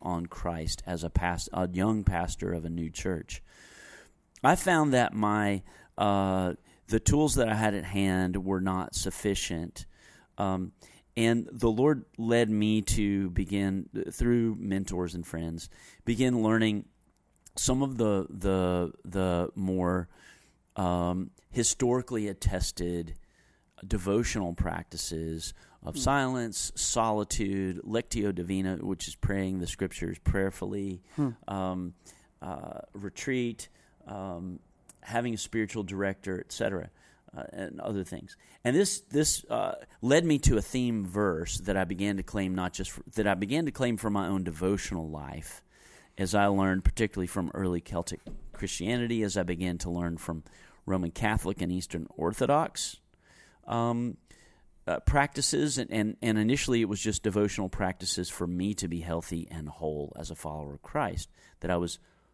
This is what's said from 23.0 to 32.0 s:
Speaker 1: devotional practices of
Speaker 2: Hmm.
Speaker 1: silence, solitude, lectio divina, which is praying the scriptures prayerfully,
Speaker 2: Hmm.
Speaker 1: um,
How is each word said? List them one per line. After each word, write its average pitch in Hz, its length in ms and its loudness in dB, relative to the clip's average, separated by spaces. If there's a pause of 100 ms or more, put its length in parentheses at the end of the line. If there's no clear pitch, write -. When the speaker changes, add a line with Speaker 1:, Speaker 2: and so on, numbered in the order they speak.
Speaker 1:
devotional 98 680 0
practices 82 1000 -4 (320)
of - 120 -6
Speaker 2:
Hmm. 139 40 -4
Speaker 1:
silence, 127 760 0
solitude, 101 1080 0
lectio 107 500 0
divina, 92 420 0
which 92 320 -4
is - 80 -12
praying 95 420 0
the 87 80 -2
scriptures 90 560 -4
prayerfully, 98 800 0 (140)
Speaker 2:
Hmm. 143 140 2 (180)
Speaker 1:
um, 92 460 -4 (460)